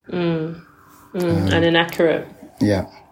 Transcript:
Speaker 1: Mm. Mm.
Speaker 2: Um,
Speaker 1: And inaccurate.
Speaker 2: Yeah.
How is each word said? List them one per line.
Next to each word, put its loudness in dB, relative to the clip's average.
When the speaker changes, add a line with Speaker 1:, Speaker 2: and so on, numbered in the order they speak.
Speaker 1:
Mm. -4
Mm. -4
Speaker 2:
Um, 0
Speaker 1:
And 2
inaccurate. 2
Speaker 2:
Yeah. 2